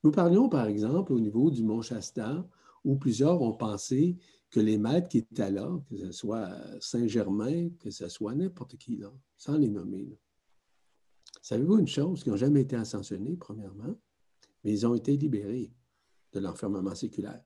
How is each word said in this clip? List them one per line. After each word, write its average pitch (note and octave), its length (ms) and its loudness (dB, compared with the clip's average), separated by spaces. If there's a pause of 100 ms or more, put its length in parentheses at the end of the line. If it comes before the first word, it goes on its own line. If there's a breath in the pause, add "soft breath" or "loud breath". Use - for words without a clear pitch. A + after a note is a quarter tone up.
Nous D#3 80 8
parlions, F#3 380 6
par B2+ 180 2
exemple, A#2 460 0
au A#2+ 80 2
niveau A2+ 300 4
du B2 120 -2
mont A2 200 0
Shasta, A#2+ 640 -6 (380 soft breath)
où C3+ 120 2
plusieurs C#3 460 2
ont A2+ 100 0
pensé B2+ 640 0 (340 loud breath)
que A2+ 100 2
les G#2+ 180 4
maîtres D3+ 300 2
qui - 100 2
étaient G2+ 320 -2
là, C3+ 380 -4
que G#2+ 80 -12
ce F#2 160 -10
soit G#2 380 -6 (300)
Saint-Germain, A#2 1000 0
que - 120 -10
ce - 180 -10
soit G#2+ 260 -6
n'importe F3+ 420 -4
qui, - 200 -8
là, G2+ 160 -12 (240)
sans C#3+ 200 -2
les C#3+ 120 4
nommer, G2 380 -6
là. - 100 -16 (1300)
Savez-vous D#3 360 2
une E3+ 80 4
chose ? D#3+ 400 -2
Ils B2 40 0
n'ont G2+ 60 0
jamais C3+ 260 4
été C3+ 140 -2
ascensionnés, G#2+ 600 -6
premièrement, G#2+ 580 -12 (680 soft breath)
mais G#2 100 0
ils G#2 140 0
ont A#2+ 80 4
été B2+ 220 0
libérés A#2+ 560 -4 (600)
de G2 80 -6
l'enfermement F#2+ 540 -4
séculaire. - 520 -8